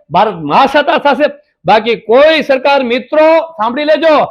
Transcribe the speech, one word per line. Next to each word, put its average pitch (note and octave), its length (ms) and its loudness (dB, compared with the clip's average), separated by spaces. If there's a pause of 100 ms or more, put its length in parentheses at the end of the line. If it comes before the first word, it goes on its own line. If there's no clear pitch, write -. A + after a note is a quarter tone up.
ભારત G3+ 240 0
મહાસત્તા B3 640 0
થશે. C#4+ 340 0 (340)
બાકી G#3+ 300 0
કોઈ C#4+ 460 2
સરકાર, C4+ 420 0
મિત્રો, D4+ 560 0
સાંભળી C#4 460 -6
લેજો, D4+ 460 0